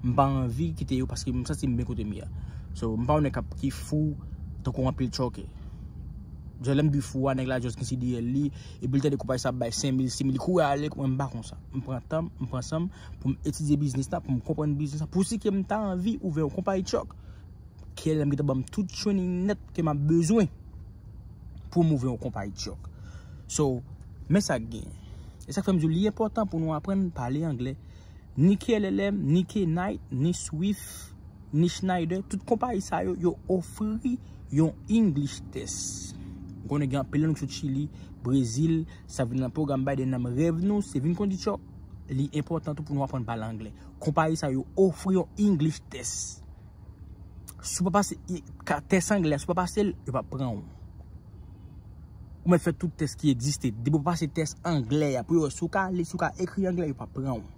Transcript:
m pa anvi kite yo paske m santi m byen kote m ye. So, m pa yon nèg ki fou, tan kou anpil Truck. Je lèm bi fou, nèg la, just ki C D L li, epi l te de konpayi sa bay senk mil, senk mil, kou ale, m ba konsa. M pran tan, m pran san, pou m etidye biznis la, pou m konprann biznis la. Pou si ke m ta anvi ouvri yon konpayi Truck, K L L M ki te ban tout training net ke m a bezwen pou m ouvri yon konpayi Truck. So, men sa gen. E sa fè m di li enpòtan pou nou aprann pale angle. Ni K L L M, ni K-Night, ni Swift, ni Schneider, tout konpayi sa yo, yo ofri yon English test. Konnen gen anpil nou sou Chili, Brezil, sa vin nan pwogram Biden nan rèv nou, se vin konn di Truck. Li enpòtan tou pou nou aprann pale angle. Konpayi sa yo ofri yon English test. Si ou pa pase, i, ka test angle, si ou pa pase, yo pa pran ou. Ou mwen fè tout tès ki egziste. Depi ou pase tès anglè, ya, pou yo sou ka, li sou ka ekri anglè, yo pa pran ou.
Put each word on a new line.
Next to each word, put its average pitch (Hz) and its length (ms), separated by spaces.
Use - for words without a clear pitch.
m 120 100
pa 135 80
anvi 131 400
kite 131 240
yo 127 80
paske 123 240
m 123 100
santi 143 240
m 120 80
byen 123 160
kote 104 160
m 98 80
ye. - 160
So, 113 240
m 117 80
pa 151 140
yon 147 100
nèg 123 160
ki 131 140
fou, 151 420
tan 127 100
kou 131 160
anpil 127 240
Truck. 120 300
Je 135 160
lèm 147 160
bi 143 80
fou, 135 400
nèg 131 80
la, 127 160
just 120 160
ki 127 80
C 127 80
D 123 240
L 120 160
li, 143 140
epi 135 160
l 135 40
te 143 100
de 139 60
konpayi 127 200
sa 127 160
bay 120 160
senk 131 240
mil, 131 160
senk 139 160
mil, 131 160
kou 180 160
ale, 147 320
m 135 280
ba 139 120
konsa. - 240
M 127 160
pran 127 240
tan, 165 280
m 123 120
pran 127 160
san, 165 220
pou 139 100
m 131 60
etidye 147 320
biznis 135 320
la, 147 140
pou 139 100
m 120 80
konprann 151 360
biznis 151 260
la. - 20
Pou 185 160
si 220 160
ke 202 160
m 196 60
ta 208 80
anvi 185 260
ouvri 160 240
yon 143 80
konpayi 190 320
Truck, - 320
K - 160
L 156 140
L - 20
M 143 80
ki 139 80
te 143 80
ban 131 220
tout 196 180
training 185 640
net 196 180
ke 165 160
m 151 60
a - 20
bezwen 165 560
pou 170 160
m 156 80
ouvri 131 160
yon 117 160
konpayi 101 320
Truck. - 320
So, 135 300
men 196 160
sa 135 160
gen. 113 320
E 139 80
sa 196 80
fè 202 80
m 185 80
di 160 160
li 185 160
enpòtan 214 400
pou 165 80
nou 160 160
aprann 190 400
pale 131 320
angle. 131 320
Ni 185 240
K 220 240
L 190 80
L 196 220
M, 202 180
ni 175 160
K-Night, 180 640
ni 147 240
Swift, - 800
ni 170 160
Schneider, 185 560
tout 196 160
konpayi 226 400
sa 180 240
yo, 180 80
yo 170 320
ofri 214 720
yon 156 240
English 160 480
test. - 600
Konnen 143 240
gen 139 80
anpil 143 240
nou 156 160
sou 139 80
Chili, 143 380
Brezil, 135 600
sa - 160
vin 123 160
nan 127 160
pwogram 139 300
Biden 131 260
nan 123 140
rèv 165 240
nou, 202 240
se - 160
vin 160 160
konn 202 160
di 190 80
Truck. 196 220
Li 135 140
enpòtan 151 400
tou 151 80
pou 147 80
nou 139 140
aprann 127 180
pale 110 220
angle. 110 260
Konpayi 160 320
sa 151 160
yo 131 140
ofri 190 400
yon - 240
English 160 480
test. - 540
Si - 160
ou 180 80
pa 196 140
pase, - 160
i, 170 140
ka 143 160
test 190 320
angle, 160 240
si - 80
ou 175 60
pa 180 80
pase, 202 240
yo - 80
pa 131 160
pran 131 300
ou. - 80
Ou 170 80
mwen 170 100
fè 165 100
tout 170 260
tès 151 200
ki 147 160
egziste. 127 380
Depi 120 240
ou 143 80
pase 165 280
tès 156 220
anglè, 147 500
ya, 120 100
pou 165 140
yo 151 120
sou 170 200
ka, 190 200
li 180 160
sou - 120
ka 160 200
ekri 185 300
anglè, 170 200
yo 127 80
pa 110 120
pran 131 260
ou. 107 100